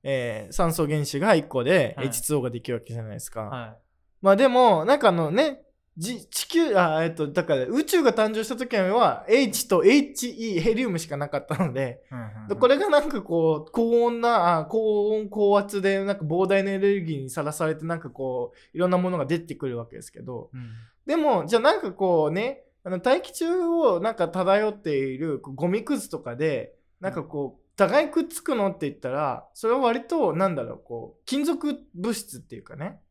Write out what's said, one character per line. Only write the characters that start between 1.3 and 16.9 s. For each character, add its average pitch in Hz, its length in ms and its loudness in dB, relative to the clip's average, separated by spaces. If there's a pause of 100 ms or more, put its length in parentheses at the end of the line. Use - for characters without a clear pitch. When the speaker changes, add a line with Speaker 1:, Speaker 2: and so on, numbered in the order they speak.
Speaker 1:
一 147 120 2
個 127 160 -2
で、 147 340 2
Speaker 2:
は 131 60 -6
い。 135 40 -2
Speaker 1:
エ - 20 -2
イ - 20 -4
チ - 100 -6
ツ 151 120 -4
ー 147 40 0
オ - 20 2
ー 120 40 -2
が 127 60 -4
で 117 120 -8
き 127 100 -8
る 117 60 -4
わ 110 40 -8
け - 120 -14
じ 117 60 -8
ゃ 110 40 -10
な 110 60 -12
い - 40 -12
で 107 60 -12
す - 100 -14
か。 110 120 -10
Speaker 2:
は 113 260 -10
い。 110 100 -20 (440)
Speaker 1:
ま 196 100 6
あ、 196 40 8
で 262 120 4
も、 233 380 6
な 269 100 6
ん 285 40 -4
か 240 100 6
あ - 20 6
の 165 180 0
ね、 269 320 0 (360)
じ-、 208 320 -8
地 - 160 -6
球、 320 320 2
あ、 160 260 4
え 165 60 0
っ 165 40 -6
と、 151 140 -4
だ 160 160 -2
か 160 120 0
ら 127 100 0
宇 247 180 0
宙 349 180 2
が 254 120 4
誕 220 200 0
生 220 100 -2
し - 40 -8
た 262 80 -6
時 247 220 -6
は、 190 500 2
エ 247 160 6
イ 196 80 0
チ - 160 -6
と 180 180 4
エ 254 120 8
イ 285 160 0
チ 226 420 -6
イ - 20 2
ー、 156 40 0
ヘ 226 120 2
リ 247 120 0
ウ 220 40 -2
ム 175 80 -4
し 160 100 -8
か 147 100 -8
な 143 120 -6
か 143 100 -4
っ - 80 -10
た 151 80 -4
の 165 160 -2
で、 127 380 -6
Speaker 2:
う 127 60 -16
ん - 20 -10
う 120 40 -10
ん 107 220 -14
う - 20 -16
ん。 - 20 -14
Speaker 1:
で、 202 80 -4
こ 240 120 4
れ 277 120 4
が 403 100 0
な 294 120 6
ん 294 80 -4
か 196 120 -4
こ 160 460 0
う、 - 40 -20
高 233 340 2
温 233 160 -2
な、 180 380 4
あ、 156 60 -4
高 214 460 0
温、 214 180 -2
高 202 260 4
圧 202 260 0
で、 196 220 2
な 196 100 -2
ん 196 40 -4
か 160 80 -8
膨 180 220 2
大 196 160 4
な 196 80 -2
エ 196 80 -4
ネ 196 140 2